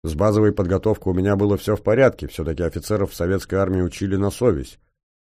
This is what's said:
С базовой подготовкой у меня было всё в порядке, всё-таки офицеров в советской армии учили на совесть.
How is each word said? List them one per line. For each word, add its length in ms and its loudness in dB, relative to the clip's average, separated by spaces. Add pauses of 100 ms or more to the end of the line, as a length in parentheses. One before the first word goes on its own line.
С 120 -6
базовой 380 4
подготовкой 600 0
у 40 0
меня 200 2
было 200 2
всё 200 -2
в 60 -8
порядке, 440 2
всё-таки 360 -6
офицеров 480 -2
в 40 -18
советской 420 -2
армии 260 0
учили 340 -2
на 140 0
совесть. 480 -2 (540)